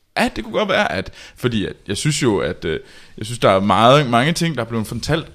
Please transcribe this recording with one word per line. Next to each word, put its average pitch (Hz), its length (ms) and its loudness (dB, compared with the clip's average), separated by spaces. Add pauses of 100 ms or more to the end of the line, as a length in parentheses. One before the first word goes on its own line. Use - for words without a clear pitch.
(180)
Ja, 240 180 0
det 214 80 -8
kunne 226 140 -6
godt 214 100 0
være, - 240 0
at, 90 200 -6 (240)
fordi 117 300 -2
at - 100 -10 (120)
jeg 101 80 -4
synes 147 260 -2
jo, 107 160 2
at, 73 260 -6
øh, 80 160 -4 (380)
jeg - 80 -10
synes, - 120 -10
der 123 120 4
er 95 100 4
meget, 117 500 4
mange 123 220 2
ting, 165 240 -2
der 120 80 -4
er 113 40 -14
blevet 113 180 -4
fortalt, 143 480 -4